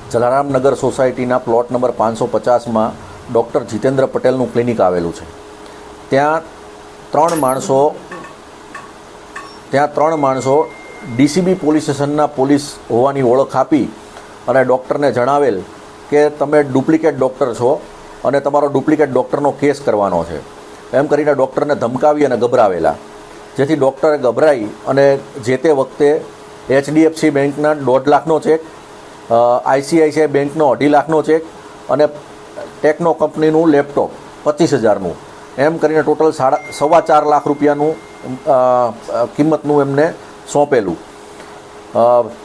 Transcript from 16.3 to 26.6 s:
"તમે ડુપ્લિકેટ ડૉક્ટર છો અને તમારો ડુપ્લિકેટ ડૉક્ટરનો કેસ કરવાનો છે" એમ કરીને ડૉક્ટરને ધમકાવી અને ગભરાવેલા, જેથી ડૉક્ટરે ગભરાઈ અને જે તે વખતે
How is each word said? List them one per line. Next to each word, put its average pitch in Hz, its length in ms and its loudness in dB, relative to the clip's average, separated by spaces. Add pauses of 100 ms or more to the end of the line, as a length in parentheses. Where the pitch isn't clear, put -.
"તમે 147 320 0
ડુપ્લિકેટ 143 560 0
ડૉક્ટર 127 360 -2
છો 123 260 0 (440)
અને 135 160 0
તમારો 143 280 0
ડુપ્લિકેટ 143 440 0
ડૉક્ટરનો 139 380 0
કેસ 143 300 -2
કરવાનો 98 440 0
છે" 78 320 -12 (360)
એમ 135 140 2
કરીને 147 280 2
ડૉક્ટરને 139 400 0
ધમકાવી 131 500 0
અને 127 120 0
ગભરાવેલા, 104 580 2 (640)
જેથી 143 180 0
ડૉક્ટરે 143 420 0
ગભરાઈ 127 500 0 (180)
અને 139 320 4 (260)
જે 131 120 0
તે 160 140 0
વખતે 143 500 0 (500)